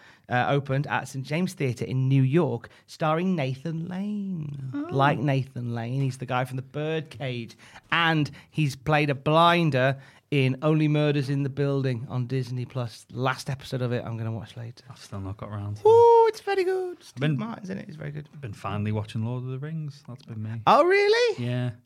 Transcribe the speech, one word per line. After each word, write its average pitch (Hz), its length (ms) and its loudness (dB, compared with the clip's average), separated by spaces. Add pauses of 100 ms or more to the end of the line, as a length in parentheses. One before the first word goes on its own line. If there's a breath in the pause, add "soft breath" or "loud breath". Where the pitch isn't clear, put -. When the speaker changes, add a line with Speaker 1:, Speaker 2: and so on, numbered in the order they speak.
(300 soft breath)
Speaker 1:
uh, 123 200 2
opened 139 380 0
at 120 200 -4
Saint 131 180 -10
James 175 280 -2
Theatre 123 300 -4
in 131 240 0
New 135 140 6
York, 131 480 2 (160 soft breath)
starring 165 500 -2
Nathan 160 520 -4
Lane. 180 880 -6
Speaker 2:
Oh. 294 160 -6
Speaker 1:
Like 139 260 2
Nathan 127 560 -2
Lane, 120 280 -4
he's 135 180 -4
the 131 80 -10
guy 127 180 -2
from 131 120 -8
The 127 40 -8
Birdcage. 139 960 -8 (340 loud breath)
And 160 380 4 (220 loud breath)
he's 147 240 0
played 151 340 2
a 135 60 2
blinder 151 840 4 (320 loud breath)
in 135 320 2
Only 156 280 4
Murders 147 400 2
in 143 120 0
the 139 80 -2
Building 139 580 -2
on 123 200 -4
Disney 127 380 -4
Plus. 120 460 -8
Last 131 380 -4
episode 131 320 -6
of 120 120 -2
it, 120 120 -2
I'm 113 120 -8
gonna 113 160 -6
watch 98 240 -10
later. 117 340 -14
Speaker 2:
I've - 100 -20
still 98 200 -12
not 101 160 -8
got 104 120 -12
around 104 280 -6
to - 40 -16
it. - 60 2
Speaker 1:
Oh, 466 420 10
it's - 120 -6
very 392 240 0
good. 370 360 -4
Steve - 140 -20
Speaker 2:
I've 123 60 -6
been, 151 180 0
Speaker 1:
Martin's 214 320 -10
in - 80 -8
it. - 80 -12
It's 156 100 -14
very 151 140 -10
good. 147 200 -12
Speaker 2:
I've 147 100 -20
been 104 120 -10
finally 104 380 -4
watching 110 340 -4
Lord 123 180 -6
of 131 60 -8
the 131 80 -8
Rings. 151 500 -10
That's 120 180 -16
been 110 180 -10
me. 110 240 -8
Speaker 1:
Oh, 247 160 8
really? 403 600 4
Speaker 2:
Yeah. 123 280 -2 (140)